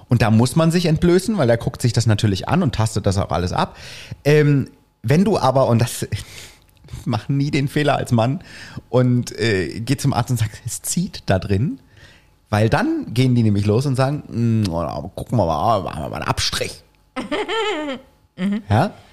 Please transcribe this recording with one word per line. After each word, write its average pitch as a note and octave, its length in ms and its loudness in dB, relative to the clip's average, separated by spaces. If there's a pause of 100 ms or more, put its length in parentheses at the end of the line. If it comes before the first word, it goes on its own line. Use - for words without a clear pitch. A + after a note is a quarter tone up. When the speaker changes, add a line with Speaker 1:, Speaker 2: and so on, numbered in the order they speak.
Speaker 1:
Und A#2+ 120 4
da A2+ 80 4
muss A2 280 4
man E3 140 4
sich F3 160 2
entblößen, F3+ 500 2
weil C3+ 100 2
der A#2 80 4
guckt - 260 -4
sich A#2+ 120 2
das - 120 0
natürlich G#2 440 2
an - 140 2
und B2 120 0
tastet A2 300 -2
das F#2+ 120 2
auch F#2 140 0
alles F2 220 -2
ab. - 240 -2 (480)
Ähm, D3 440 4 (340)
wenn D3 200 4
du G3+ 160 2
aber, C3 280 4
und A2+ 120 4
das - 260 -2 (500)
<laughs> - 500 -20
mach A#2 240 -2
nie C#3 200 0
den C#3+ 200 0
Fehler D3 260 0
als - 160 -6
Mann B2 300 2 (480)
und, B2 500 2
äh, F#2+ 400 0
geh A#2+ 160 -2
zum - 160 0
Arzt A#2 200 0
und A#2+ 60 0
sag, G#2+ 120 -2 (160)
"Es - 160 -8
zieht - 460 -6
da F#2+ 120 2
drin." A2 400 -2 (680)
Weil G#2+ 180 2
dann C4 460 -2
gehen B2+ 220 2
die A#2+ 80 2
nämlich G2+ 220 2
los A2 200 2
und C3+ 100 -2
sagen, C3+ 320 -2
"Mm, A2 420 0
oh, D2 460 -4
gucken - 220 -4
wir F#2+ 80 2
mal, F#2 360 0
machen C#2+ 220 -8
wir B1 60 -8
mal A1 80 -8
einen D2+ 100 -8
Abstrich." - 560 -4 (320)
Speaker 2:
<laughs> B3+ 80 -6 (1120)
Mhm. G3+ 320 -4
Speaker 1:
Ja? D3 240 0 (200)